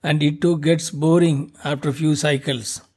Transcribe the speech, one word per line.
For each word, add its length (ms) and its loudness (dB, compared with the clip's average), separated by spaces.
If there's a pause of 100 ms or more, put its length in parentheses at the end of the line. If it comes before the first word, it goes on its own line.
and 220 0
it 180 0
too 180 2
gets 300 0
boring 600 2 (120)
after 280 -2
few 240 0
cycles. 680 -4 (160)